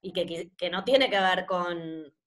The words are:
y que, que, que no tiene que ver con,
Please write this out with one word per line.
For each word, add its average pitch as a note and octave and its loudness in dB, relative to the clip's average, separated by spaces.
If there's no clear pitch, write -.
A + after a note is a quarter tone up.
y F#3 -12
que, F3 -2
que, E3+ -8
que F3 -6
no F#3+ -4
tiene B3+ 6
que G3 2
ver F#3 2
con, E3 -4